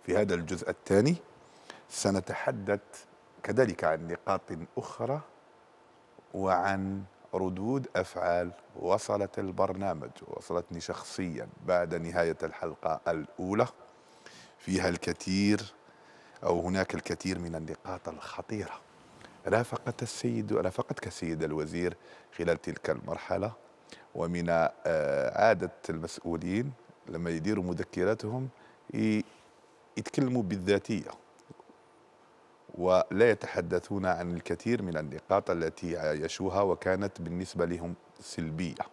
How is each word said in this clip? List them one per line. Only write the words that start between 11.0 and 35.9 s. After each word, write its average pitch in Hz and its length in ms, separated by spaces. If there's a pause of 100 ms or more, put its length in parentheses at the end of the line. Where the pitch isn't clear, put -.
بعد 87 280
نهاية 82 480
الحلقة 80 680
الأولى، 92 580 (920)
فيها 95 300
الكثير 98 840 (680)
أو 87 160
هناك 92 340
الكثير 90 440
من 85 160
النقاط 80 540
الخطيرة. - 720 (680)
رافقت 117 560
السيد، 113 500
رافقتك - 540
السيد 82 360
الوزير 80 540 (420)
خلال 85 240
تلك - 280
المرحلة، 90 640 (600)
ومن، 85 340
آه، 78 1000
عادة 92 240 (200)
المسؤولين 87 840 (360)
لما 85 220
يديروا 90 340
مذكراتهم 104 840 (460)
ي-، 110 300 (720)
يتكلموا 123 460
بالذاتية 101 680 (1600)
ولا 92 560
يتحدثون 92 760
عن 87 280
الكثير 101 480
من 87 140
النقاط 78 540
التي 85 480